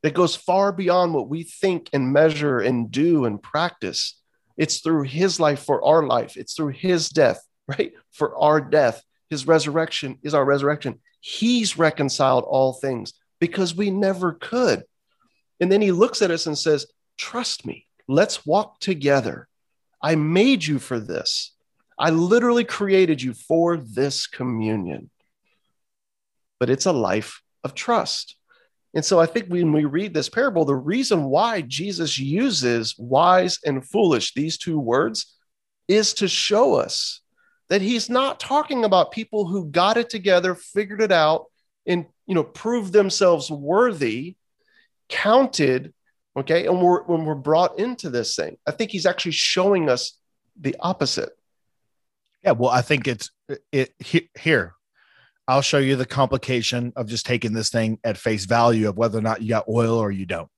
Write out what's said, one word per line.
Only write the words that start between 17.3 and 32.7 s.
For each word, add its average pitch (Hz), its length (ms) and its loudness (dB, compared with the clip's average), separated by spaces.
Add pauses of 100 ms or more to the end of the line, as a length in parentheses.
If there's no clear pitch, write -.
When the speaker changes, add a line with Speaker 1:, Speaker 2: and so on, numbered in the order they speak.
Speaker 1:
me. - 220 -12 (200)
Let's 165 380 2
walk 185 340 0
together. 139 680 0 (540)
I 156 140 0
made 175 500 2
you 151 120 -2
for 120 220 -4
this. - 540 -6 (440)
I 160 140 2
literally 233 520 4
created 190 600 2
you 127 100 -4
for 170 440 0
this 131 500 -4
communion." 110 840 -4 (1500)
But 123 100 0
it's 135 160 0
a 185 80 2
life 107 480 -2 (220)
of - 120 -8
trust. - 600 -4 (580)
And 156 120 -2
so 185 140 4
I 165 60 6
think 185 220 -4
when 175 260 0
we 151 120 2
read 170 280 -4
this 151 160 -2
parable, 208 360 0
the 139 100 2
reason 170 500 0
why 190 360 0
Jesus 156 560 -6
uses 135 800 -2